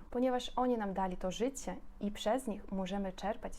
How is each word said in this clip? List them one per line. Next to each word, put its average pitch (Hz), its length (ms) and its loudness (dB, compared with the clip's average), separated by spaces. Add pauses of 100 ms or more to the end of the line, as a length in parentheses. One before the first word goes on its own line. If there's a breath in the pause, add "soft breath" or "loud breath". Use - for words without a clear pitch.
(120)
ponieważ 247 440 2
oni 247 220 4
nam 202 160 -2
dali 185 240 2
to 185 140 0
życie 196 440 0 (260)
i 202 100 0
przez 233 360 2
nich 202 240 -4
możemy 190 420 0
czerpać 190 460 -2